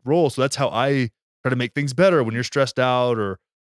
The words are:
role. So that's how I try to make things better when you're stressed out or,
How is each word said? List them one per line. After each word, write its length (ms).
role. 260
So 120
that's 140
how 120
I 420
try 60
to 60
make 180
things 200
better 300
when 100
you're 80
stressed 380
out 360
or, 220